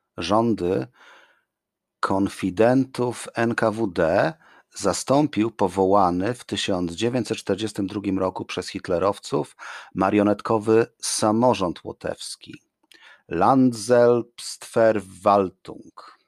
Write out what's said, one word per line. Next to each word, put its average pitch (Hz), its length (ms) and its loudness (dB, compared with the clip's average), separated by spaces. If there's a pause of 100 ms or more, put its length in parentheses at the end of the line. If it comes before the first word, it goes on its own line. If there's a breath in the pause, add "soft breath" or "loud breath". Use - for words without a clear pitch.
(160)
Rządy 101 720 -2 (1120 soft breath)
konfidentów 113 1300 0
N 117 200 0
K 110 160 2
W 110 160 -2
D 92 460 0 (420 soft breath)
zastąpił 113 760 0
powołany 95 840 2
w - 100 -16
tysiąc 90 480 -4
dziewięćset 113 460 -4
czterdziestym 101 480 -6
drugim 98 320 -4
roku 92 260 -4
przez - 240 -8
hitlerowców 98 880 -4 (380 loud breath)
marionetkowy 104 920 2 (160)
samorząd 107 840 0
łotewski. - 760 -12 (680 loud breath)
Landselbstverwaltung. 110 3000 0